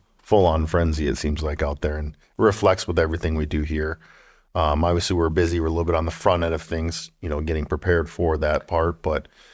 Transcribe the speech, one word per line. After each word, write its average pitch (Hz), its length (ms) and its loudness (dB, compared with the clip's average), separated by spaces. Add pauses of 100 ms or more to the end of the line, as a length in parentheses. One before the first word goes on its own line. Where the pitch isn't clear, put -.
(220)
full 98 240 4
on 80 200 2
frenzy, 80 400 0
it 67 100 -2
seems 76 260 -4
like, 73 200 -4
out 71 200 -4
there, 76 140 -4
and 76 200 -8 (200)
reflects 101 520 2
with 85 100 -2
everything 80 380 0
we 78 100 -2
do 76 160 -2
here. 78 360 -4 (580)
Um, 78 280 2
obviously, 87 300 2
we're 85 140 2
busy. 85 320 0
We're 80 60 0
a 80 40 -2
little 82 140 0
bit 82 100 0
on 82 120 0
the 82 40 -4
front 87 320 2
end 82 120 0
of 78 80 -4
things, 82 480 -6 (100)
you 82 80 -8
know, 76 120 -4
getting 78 260 -4
prepared 82 420 0
for 80 300 -2
that 76 280 -2
part, 82 360 -2
but 76 260 -4 (260)